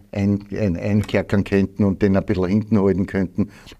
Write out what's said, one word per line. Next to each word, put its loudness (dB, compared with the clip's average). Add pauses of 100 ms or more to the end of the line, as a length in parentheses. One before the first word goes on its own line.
(120)
ein-, -2
ein-, -2
einkerkern 0
könnten 0
und 0
den 4
ein 0
bisschen 0
hinten 0
halten 2
könnten. -4 (300)